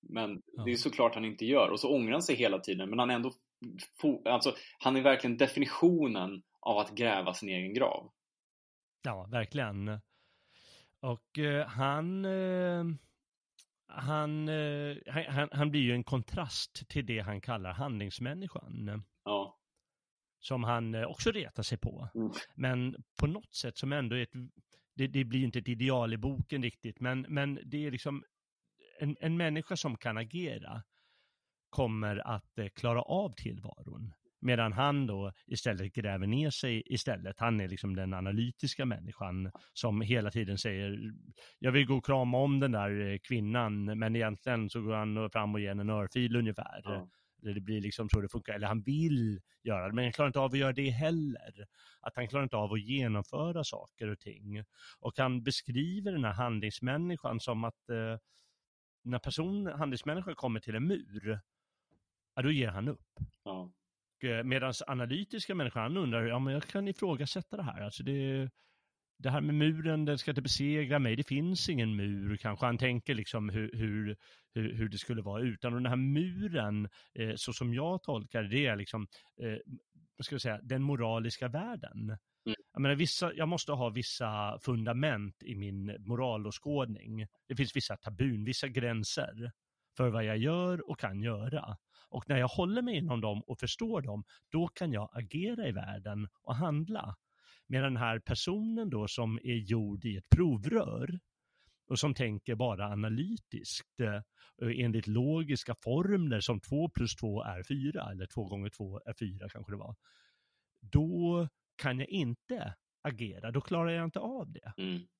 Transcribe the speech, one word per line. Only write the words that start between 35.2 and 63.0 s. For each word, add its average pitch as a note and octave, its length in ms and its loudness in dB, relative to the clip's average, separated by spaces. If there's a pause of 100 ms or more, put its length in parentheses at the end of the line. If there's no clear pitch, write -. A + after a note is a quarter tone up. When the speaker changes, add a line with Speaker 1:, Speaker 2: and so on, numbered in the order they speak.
Speaker 2:
istället G2+ 460 -2
gräver G2 340 0
ner C#3+ 220 4
sig A#2+ 360 -2
istället. G2 540 -2
Han A2+ 220 4
är F#2+ 60 0
liksom F#2+ 280 -4
den F#2+ 180 -2
analytiska A2+ 720 0
människan F#2+ 680 -4 (220)
som A2 280 0
hela A2 300 2
tiden G2+ 260 0
säger, G2+ 560 -4 (460)
"Jag C3 120 2
vill C3+ 140 6
gå C3 100 2
och B2 100 0
krama B2+ 320 4
om C#3 220 4
den C3+ 120 4
där, G2+ 280 0 (120)
eh, G2+ 60 -2
kvinnan", G#2+ 840 0
men A2 160 2
egentligen A2 540 0
så A#2 120 -4
går A2 120 0
han G#2+ 360 0
fram G#2 240 0
och G#2+ 60 0
ger G2+ 80 -2
henne G2+ 140 -2
en G#2 80 0
örfil A2 460 2
ungefär. A2+ 480 0
Speaker 1:
Ja. G2 260 -6 (340)
Speaker 2:
Eller G#2 100 -4
det G2+ 80 -2
blir G#2+ 200 -2
liksom G#2 280 -4
så G#2+ 120 6
det G2+ 80 -2
funkar. A2 240 -6
Eller G#2 140 -4
han A2 140 0
vill C3 600 2 (220)
göra G2 240 0
det, G#2 60 -2
men A#2+ 100 2
han A#2+ 100 0
klarar D3 140 4
inte C3+ 120 2
av C3+ 120 2
att C3+ 60 0
göra C3+ 160 4
det C#3 160 2
heller. C#3+ 760 -2 (360)
Att - 140 -8
han B2 120 -2
klarar C#3 160 0
inte B2+ 140 0
av G#2 160 2
att G#2+ 100 2
genomföra C3+ 800 0
saker - 440 -6
och G#2 120 -4
ting. G#2 440 -10 (360)
Och A#2 180 -4
han B2+ 260 2
beskriver E3 680 -2
den D#3+ 120 0
här G#2 100 2
handlingsmänniskan B2 1080 -2
som A2+ 240 -2
att, - 260 -6
eh, A2+ 280 -2 (840)
när B2 160 -2
person, F#3 480 -2
handlingsmänniskan D3+ 680 -4
kommer A2+ 240 -2
till G#2+ 160 -6
en B2 120 0
mur, G#2+ 520 -2 (960)
ja, C3 60 -2
då C#3 100 2
ger C3+ 160 2
han G2 200 -2
upp. - 320 -8 (240)